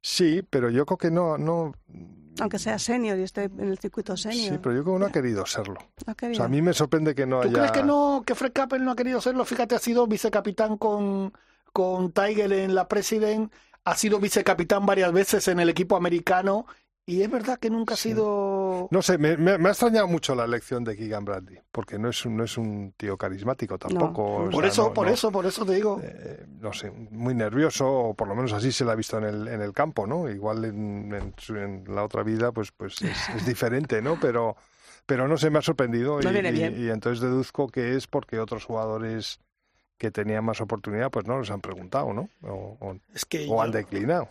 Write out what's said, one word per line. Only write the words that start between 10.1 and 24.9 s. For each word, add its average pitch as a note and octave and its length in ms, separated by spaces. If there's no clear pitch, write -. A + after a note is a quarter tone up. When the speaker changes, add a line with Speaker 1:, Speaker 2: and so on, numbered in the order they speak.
Speaker 3:
con, G3+ 560
con F#3 400
Tiger G3+ 400
en F#3+ 220
la F#3 140
President, G#3+ 640
ha F3 100
sido G#3+ 220
vicecapitán G3 680
varias F#3+ 260
veces F#3+ 360
en F3 120
el E3+ 80
equipo F3 280
americano, F3+ 720
y F3+ 140
es G#3+ 100
verdad B3 280
que A#3 100
nunca A3+ 240
ha G#3 60
Speaker 1:
Sí. A3+ 100
Speaker 3:
sido G3 840
Speaker 1:
No F3+ 120
sé, F3+ 160
me, D3+ 180
me, F3 220
me E3+ 100
ha G3+ 40
extrañado A3 360
mucho D#3+ 260
la A#2+ 120
elección A#2+ 380
de A2 120
Keegan G#2 300
Bradley, F#2 320
porque G#2 280
no A2+ 100
es - 160
un, A2+ 140
no A2+ 60
es - 120
un G#2 400
tío G2 220
carismático G2+ 560
Speaker 2:
No. F#2 60
Speaker 1:
tampoco, E3+ 420
o G2+ 140
Speaker 3:
Por D#3 140
Speaker 1:
sea, G3 80
Speaker 3:
eso, A3 120
Speaker 1:
no, A3 100